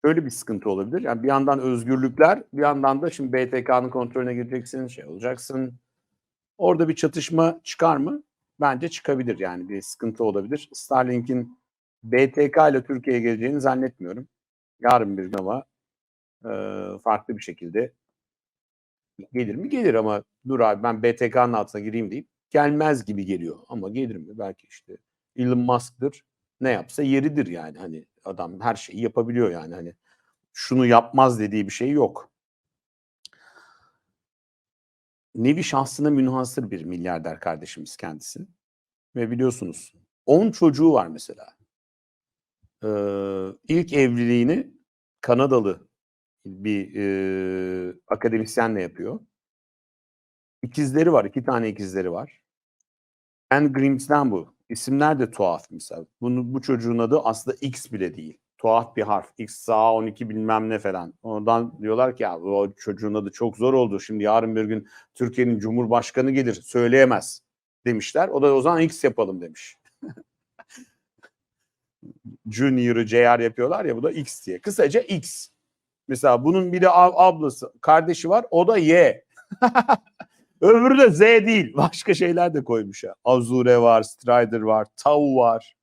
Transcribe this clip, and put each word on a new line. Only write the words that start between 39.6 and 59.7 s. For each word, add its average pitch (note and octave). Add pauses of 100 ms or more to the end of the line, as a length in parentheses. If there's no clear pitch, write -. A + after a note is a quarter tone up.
on F3+
çocuğu D#3
var F#2+
mesela. - (1400)
Ee, G#2+ (800)
ilk E3+
evliliğini A#2+ (500)
Kanadalı B2 (580)
bir, G2
e, F#2 (120)
akademisyenle A2
yapıyor. F2+ (1400)
İkizleri D3
var, A2
iki A#2+
tane A#2
ikizleri F#2+
var. G#2+ (1120)
Anne D3
Grims'den C3+
bu. F2 (140)
İsimler C#3
de A#2
tuhaf F2
mesela. D#2+ (160)
Bunu, B2
bu C3
çocuğun A#2+
adı A#2
aslında A2+
X C3+
bile F#2
değil. D#2 (200)
Tuhaf A#2
bir A2
harf. G2+
X, -
A, A2+